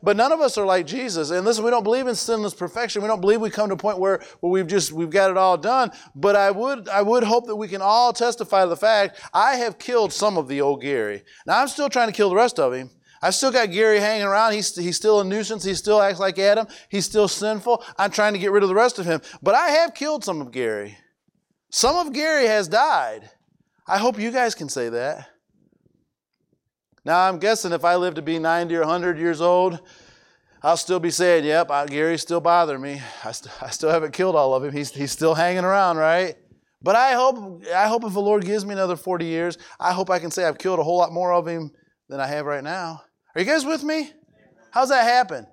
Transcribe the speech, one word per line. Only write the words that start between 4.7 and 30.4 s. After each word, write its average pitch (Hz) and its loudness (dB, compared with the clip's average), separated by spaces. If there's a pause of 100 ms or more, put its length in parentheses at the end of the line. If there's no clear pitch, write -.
we've 160 -6
got 190 4
it 185 -2
all 185 2
done. 240 0 (240)
But 180 2
I 202 4
would, 220 -4
I 202 2
would 233 2
hope 240 2
that 220 -8
we 214 -6
can 190 -8
all 233 4
testify 233 0
to 180 2
the 170 -2
fact, 208 0 (100)
I 247 2
have 233 -4
killed 233 0
some 202 0
of 143 -4
the 139 -4
old 143 0
Gary. 110 -4 (220)
Now, 202 2
I'm 277 0
still 285 -4
trying 240 0
to 208 -6
kill 208 2
the 180 0
rest 226 2
of 131 0
him. 127 -10 (320)
I 170 0
still 262 0
got 233 2
Gary 208 4
hanging 208 0
around. 214 2
He's, 208 -4
he's 175 -4
still 214 4
a 202 2
nuisance. 202 -6
He 190 -4
still 208 2
acts 196 0
like 190 -2
Adam. 208 4 (240)
He's 190 -2
still 208 2
sinful. 220 -2 (120)
I'm 196 0
trying 208 0
to 196 -4
get 190 -2
rid 202 4
of 196 4
the 185 0
rest 233 4
of 185 -6
him. 160 -2 (220)
But 170 4
I 320 4
have 330 4
killed 302 -4
some 165 -6
of 123 -14
Gary. 107 -4 (720)
Some 269 2
of 339 -2
Gary 294 0
has 214 0
died. 156 0 (580)
I 190 0
hope 220 0
you 226 -4
guys 240 0
can 156 -10
say 123 -4
that. 123 -6 (1800)
Now, 175 4
I'm 185 -2
guessing 202 0
if 170 -2
I 175 4
live 180 0
to 156 -8
be 160 -4
ninety 165 0
or 170 2
a 156 0
hundred 175 -2
years 165 -2
old, 180 2 (840)